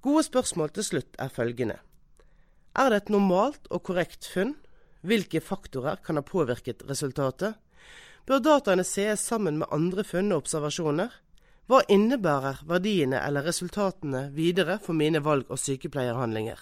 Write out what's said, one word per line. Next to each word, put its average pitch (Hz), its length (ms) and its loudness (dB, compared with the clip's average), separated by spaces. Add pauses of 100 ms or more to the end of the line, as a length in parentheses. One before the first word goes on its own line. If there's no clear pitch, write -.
Gode 294 240 4
spørsmål 170 520 -2
til 202 100 -4
slutt - 320 -6
er 135 140 -6
følgende. 120 460 -4 (960)
Er 254 160 4
det 202 100 2
et - 140 -10
normalt 202 540 2
og - 180 -4
korrekt 175 400 -4
funn? 226 260 -2 (480)
Hvilke 180 380 0
faktorer - 640 -6
kan 156 160 -2
ha - 40 -10
påvirket 127 640 -4
resultatet? 139 680 -4 (720)
Bør 262 160 4
dataene 233 400 4
sees 208 400 -2
sammen 185 340 -2
med - 140 -4
andre 170 320 0
funn 196 280 -2
og 151 120 0
observasjoner? 156 680 -2 (600)
Hva 262 160 8
innebærer 180 800 2
verdiene 170 560 2
eller 143 240 -4
resultatene 170 800 -4 (100)
videre 175 480 0
for 165 140 -4
mine 151 260 4
valg 143 320 0
og 131 60 -6
sykepleierhandlinger? 120 1000 -4